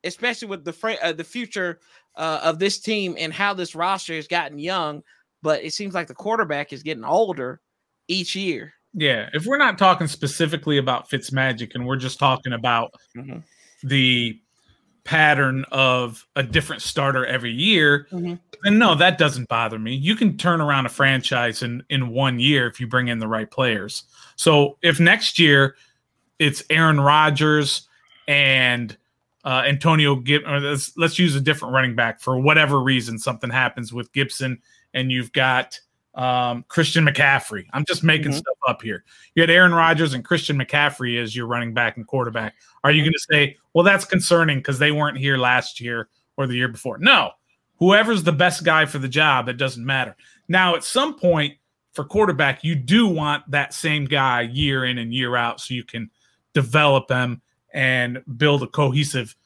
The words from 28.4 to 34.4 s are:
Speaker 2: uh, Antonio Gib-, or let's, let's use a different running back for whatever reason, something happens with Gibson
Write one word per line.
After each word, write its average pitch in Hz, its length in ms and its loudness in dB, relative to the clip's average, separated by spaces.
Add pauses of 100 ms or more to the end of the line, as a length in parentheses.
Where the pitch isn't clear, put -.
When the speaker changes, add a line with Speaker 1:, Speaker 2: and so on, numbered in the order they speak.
Speaker 2:
uh, 127 180 -2
Antonio 143 520 2
Gib-, 143 280 0
or 143 140 -4
let's, 143 380 -4
let's 165 200 0
use 180 180 2
a 139 60 0
different 143 320 -2
running 127 220 0
back 117 240 -2
for 131 180 -4
whatever 143 460 4
reason, 117 340 -2
something 120 320 -6
happens 120 440 -4
with 120 180 -10
Gibson 135 500 -4 (320)